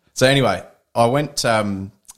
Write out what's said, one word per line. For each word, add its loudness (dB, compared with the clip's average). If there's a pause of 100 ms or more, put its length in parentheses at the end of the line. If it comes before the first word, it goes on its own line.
(140)
So 2
anyway, 2 (300)
I 2
went, -2
um, -2 (260)